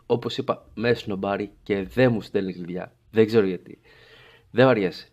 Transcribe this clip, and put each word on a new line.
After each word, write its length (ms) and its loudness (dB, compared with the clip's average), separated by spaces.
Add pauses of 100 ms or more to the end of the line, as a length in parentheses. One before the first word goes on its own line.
όπως 320 -4
είπα, 360 -6
με 200 0
σνομπάρει 580 -6 (100)
και 200 -2
δεν 300 2
μου 80 -4
στέλνει 320 -4
κλειδιά. 400 -12 (180)
Δεν 160 4
ξέρω 200 2
γιατί. 320 -8 (720)
Δεν 160 4
βαριέσαι. 460 0